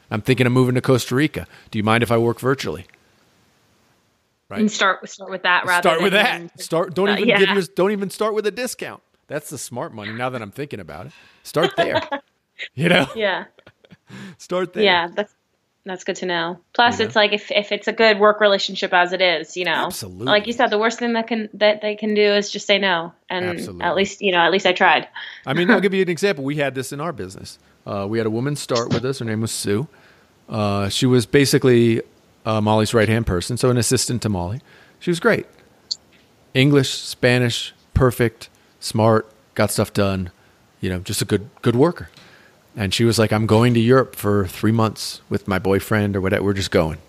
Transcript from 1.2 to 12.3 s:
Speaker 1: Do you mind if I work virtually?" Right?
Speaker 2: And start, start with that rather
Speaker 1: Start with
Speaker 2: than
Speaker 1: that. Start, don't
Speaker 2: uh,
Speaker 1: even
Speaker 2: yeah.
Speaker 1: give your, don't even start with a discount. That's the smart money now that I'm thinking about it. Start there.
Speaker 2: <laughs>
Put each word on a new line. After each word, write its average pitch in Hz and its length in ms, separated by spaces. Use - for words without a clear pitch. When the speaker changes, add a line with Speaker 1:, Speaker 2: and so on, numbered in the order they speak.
Speaker 1:
Do 110 80
you 101 40
mind 113 200
if 113 80
I 117 60
work 117 240
virtually?" 101 440
Right? 202 120
Speaker 2:
And 214 100
start, 196 380
start 190 200
with 185 140
that 180 220
rather 175 240
Speaker 1:
Start 165 120
with 185 120
Speaker 2:
than 196 420
Speaker 1:
that. - 60
Start, 165 320
don't 190 160
Speaker 2:
uh, 202 40
Speaker 1:
even 214 140
Speaker 2:
yeah. 202 120
Speaker 1:
give 190 100
your, 196 140
don't 190 160
even 196 180
start 214 240
with 208 140
a 202 40
discount. 190 500
That's 143 220
the 135 80
smart 131 360
money 107 200
now 123 160
that 127 120
I'm 101 100
thinking 135 280
about 80 280
it. - 40
Start - 340
there. 330 280
Speaker 2:
<laughs> - 40